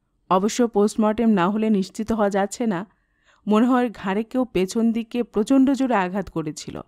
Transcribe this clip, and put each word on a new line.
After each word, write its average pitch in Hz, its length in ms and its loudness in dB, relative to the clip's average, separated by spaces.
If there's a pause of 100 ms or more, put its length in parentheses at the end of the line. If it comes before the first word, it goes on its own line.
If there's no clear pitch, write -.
(300)
অবশ্য 202 380 2
পোস্টমর্টেম 214 640 2
না 185 200 2
হলে 220 200 -2
নিশ্চিত 208 420 -2
হওয়া 214 180 0
যাচ্ছে 202 380 -2
না। 190 340 -6 (460)
মনে 214 180 4
হয় 247 240 2
ঘাড়ে 202 340 -4
কেউ 254 220 -2
পেছন 226 460 0
দিকে 233 320 -4
প্রচণ্ড 269 500 2
জোরে 247 220 0
আঘাত 190 340 -2
করেছিল। - 580 -8